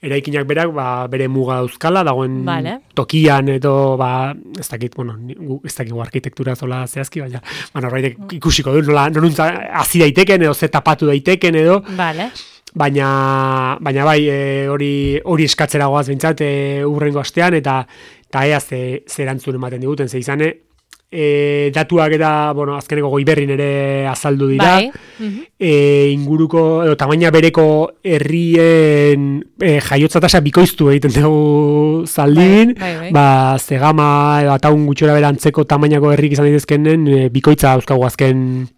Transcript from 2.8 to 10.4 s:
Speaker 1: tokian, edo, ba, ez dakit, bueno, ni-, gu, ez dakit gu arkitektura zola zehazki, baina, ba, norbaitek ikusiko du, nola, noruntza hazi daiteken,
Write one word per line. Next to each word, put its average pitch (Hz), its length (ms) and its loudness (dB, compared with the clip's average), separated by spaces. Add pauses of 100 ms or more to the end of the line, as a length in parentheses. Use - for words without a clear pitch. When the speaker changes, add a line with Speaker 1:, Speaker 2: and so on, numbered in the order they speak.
Speaker 1:
tokian, 139 560 0
edo, 135 480 0
ba, 131 380 -4 (240)
ez 170 100 -14
dakit, 120 280 -12
bueno, 117 200 -10
ni-, 120 220 -16
gu, 139 260 -12
ez - 120 -12
dakit 117 160 -10
gu 117 100 -8
arkitektura 131 540 -8
zola 127 320 -10
zehazki, 139 320 -10
baina, 127 200 -12 (320)
ba, 147 80 -8
norbaitek 127 380 -6 (140)
ikusiko 151 400 -2
du, 156 100 2
nola, 147 280 2
noruntza 156 360 0 (280)
hazi 170 260 0
daiteken, 180 420 2